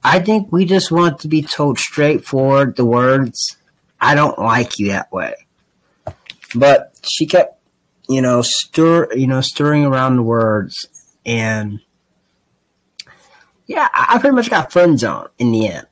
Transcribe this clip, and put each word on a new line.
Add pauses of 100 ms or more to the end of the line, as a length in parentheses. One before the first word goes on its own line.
I
think
we
just
want
to
be
told
straightforward
the
words, (440)
"I
don't
like
you
that
way." (1200)
But
she
kept, (480)
you
know,
stir-,
you
know,
stirring
around
the
words, (400)
and (1900)
yeah,
I,
I
pretty
much
got
friend
zoned (100)
in
the
end